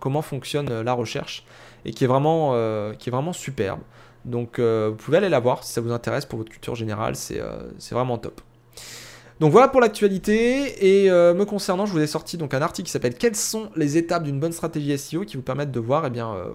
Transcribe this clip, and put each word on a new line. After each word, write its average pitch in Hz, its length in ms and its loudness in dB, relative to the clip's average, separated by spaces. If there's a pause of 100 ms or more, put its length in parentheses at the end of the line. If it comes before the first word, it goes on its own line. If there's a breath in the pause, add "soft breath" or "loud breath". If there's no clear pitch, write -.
comment 139 200 -2
fonctionne, 143 480 -6
euh, 113 140 -4
la 123 80 0
recherche - 540 -6 (400 loud breath)
et - 60 -8
qui - 120 -4
est 131 40 6
vraiment, 147 460 2
euh, 110 400 -2
qui - 140 -14
est 120 60 -4
vraiment 143 180 -2
superbe. 135 480 -6 (460 loud breath)
Donc, 120 340 -6
euh, 110 300 2
vous 110 80 -4
pouvez 143 220 2
aller 202 100 2
la 143 100 4
voir 123 240 0
si - 80 -12
ça - 80 -6
vous 117 140 -2
intéresse 117 320 -4
pour - 140 -10
votre 110 120 -10
culture - 240 -10
générale, 110 400 -4
c'est, - 240 -8
euh, 55 200 -8 (180)
c'est - 180 -10
vraiment 123 220 -2
top. - 240 -14 (1000 loud breath)
Donc 156 120 6
voilà 240 160 10
pour 254 120 4
l'actualité, 214 1200 4
et, 190 80 8
euh, 175 240 8
me 202 100 2
concernant, 202 400 -2
je 202 80 -2
vous 160 60 2
ai 151 80 2
sorti 156 300 -6
donc 147 180 -4
un 131 60 0
article 170 260 -4
qui - 40 -8
s'appelle « 127 260 0
Quelles 233 180 2
sont 220 400 -4
les 147 200 0
étapes 170 280 0
d'une 143 160 -4
bonne 165 120 -2
stratégie 156 400 -4
S 139 220 -4
E 156 60 -2
O » 202 60 -6
qui 143 120 -12
vous 123 60 -8
permettent 139 280 -4
de 127 80 -4
voir, 139 280 0
eh - 20 -4
bien, 117 240 -6
euh, 92 220 -8